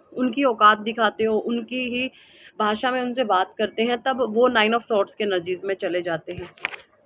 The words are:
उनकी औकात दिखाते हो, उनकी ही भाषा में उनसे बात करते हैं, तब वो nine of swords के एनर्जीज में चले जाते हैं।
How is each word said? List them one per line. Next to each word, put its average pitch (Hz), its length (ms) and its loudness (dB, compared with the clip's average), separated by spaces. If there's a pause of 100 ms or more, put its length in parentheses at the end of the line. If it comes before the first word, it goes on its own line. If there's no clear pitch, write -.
(140)
उनकी 254 300 -2
औकात 214 340 6
दिखाते 220 460 -2
हो, 220 140 0
उनकी 233 520 -4
ही 247 220 -6 (480)
भाषा 214 320 0
में 254 100 -2
उनसे 247 220 -2
बात 190 340 0
करते 214 260 -2
हैं, 240 180 0
तब 262 200 -2
वो 233 280 4
nine 220 220 4
of 233 100 0
swords 202 320 0
के - 100 -6
एनर्जीज 180 420 -4
में 196 100 -2
चले 180 260 -4
जाते 170 320 -6
हैं। 180 160 -12 (560)